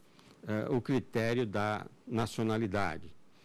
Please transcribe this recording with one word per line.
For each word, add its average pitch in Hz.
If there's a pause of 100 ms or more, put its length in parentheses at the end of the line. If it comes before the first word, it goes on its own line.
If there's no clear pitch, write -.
(480)
eh, 107
o 131
critério 120
da 104 (180)
nacionalidade. 104 (340)